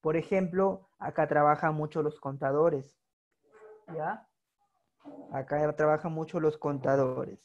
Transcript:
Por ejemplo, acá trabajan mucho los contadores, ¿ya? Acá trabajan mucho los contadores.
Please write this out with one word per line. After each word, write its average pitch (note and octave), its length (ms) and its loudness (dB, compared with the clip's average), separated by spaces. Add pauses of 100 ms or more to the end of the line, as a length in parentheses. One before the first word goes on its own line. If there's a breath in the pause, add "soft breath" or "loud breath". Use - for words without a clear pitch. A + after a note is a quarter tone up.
Por D#3 140 0
ejemplo, F#3+ 720 0 (100)
acá D#3 280 0
trabajan D3 480 4
mucho D3+ 260 -4
los D3+ 180 -2
contadores, C#3 760 0 (960)
¿ya? E3+ 340 -6 (1040)
Acá D3 440 -2
trabajan D#3 380 2
mucho D#3+ 260 -4
los D#3 180 0
contadores. C3+ 880 0